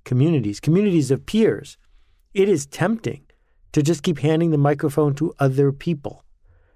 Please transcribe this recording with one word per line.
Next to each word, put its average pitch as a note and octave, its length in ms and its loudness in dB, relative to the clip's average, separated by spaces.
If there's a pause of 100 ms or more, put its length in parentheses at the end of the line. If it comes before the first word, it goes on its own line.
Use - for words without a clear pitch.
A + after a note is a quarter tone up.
communities, B2+ 560 0
communities E3+ 500 2
of C#3 160 -2
peers, G#3 520 0 (540)
it G3 160 2
is D3 180 0
tempting - 580 -4 (480)
to D3+ 100 2
just D3 200 0
keep E3 180 -2
handing D#3+ 300 2
the D3+ 80 2
microphone D3 560 0
to D#3 240 -4
other C#3 340 2
people. - 520 -8 (520)